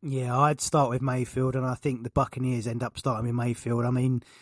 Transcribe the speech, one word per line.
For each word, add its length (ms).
Yeah, 340
I'd 260
start 280
with 140
Mayfield, 520
and 100
I 100
think 260
the 80
Buccaneers 560
end 160
up 160
starting 300
with 80
Mayfield. 500
I 60
mean, 320